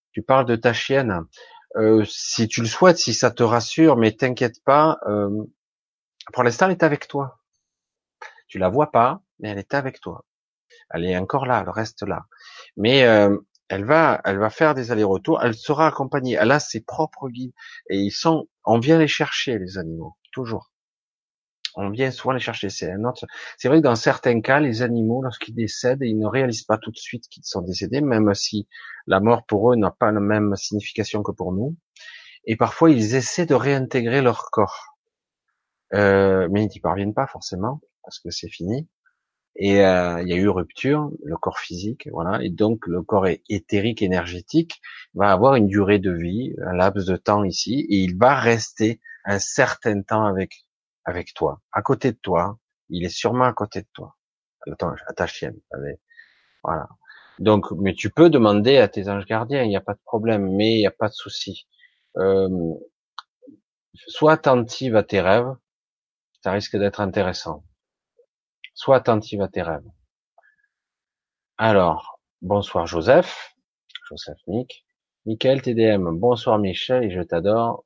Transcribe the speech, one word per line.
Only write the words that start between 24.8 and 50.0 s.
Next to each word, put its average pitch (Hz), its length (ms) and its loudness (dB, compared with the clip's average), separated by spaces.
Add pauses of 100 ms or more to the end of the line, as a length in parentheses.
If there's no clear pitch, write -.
animaux, 117 400 0
lorsqu'ils 123 320 -10
décèdent, 120 480 -2
ils 113 160 -2
ne 107 80 0
réalisent 117 380 -2
pas 110 160 0
tout - 100 -12
de 110 80 -16
suite - 320 -14
qu'ils - 160 -20
sont - 160 -6
décédés, 95 400 -6
même 110 320 2
si - 340 -6 (380)
la 95 140 2
mort 117 260 2
pour 107 260 2
eux 127 40 4
n'a 98 160 2
pas 110 200 0
la 107 80 0
même 104 360 0
signification 107 680 -6
que 98 100 -6
pour 90 220 -6
nous. 127 240 -4 (680)
Et 113 100 -2
parfois, 123 340 4
ils 113 240 4
essaient 135 320 -2
de 160 80 0
réintégrer 131 680 0
leur 117 260 0
corps. - 480 -4 (960)
Euh, 98 560 4
mais 101 140 0
ils 104 60 -2
n'y 101 100 -14
parviennent 98 340 -2
pas 131 140 -2
forcément, 104 540 -8 (200)
parce - 160 -20
que 85 140 -14
c'est 85 180 -12
fini. 113 400 -8 (640)
Et, 98 280 4
euh, 90 380 2
il 90 80 -6
y 87 40 -2
a 87 40 0
eu 98 100 2
rupture, 131 640 -2 (120)
le 143 120 -8
corps - 240 -6
physique, 101 520 -10
voilà. 85 300 -4
Et 117 80 -4
donc, 104 380 -2
le 87 140 -4
corps 95 260 0
é-, 85 220 -4
éthérique, 104 520 -2
énergétique, 90 800 -2 (360)
va 101 160 4
avoir 117 240 6
une 107 120 4
durée 101 320 4
de 92 120 -2
vie, 90 440 -6 (100)
un 90 80 -4
laps 95 320 0
de 92 120 -2
temps 104 260 0
ici, 101 460 -4
et 101 80 2
il 92 200 0
va 127 180 4
rester 113 640 0 (240)
un 98 140 -2
certain 113 640 -2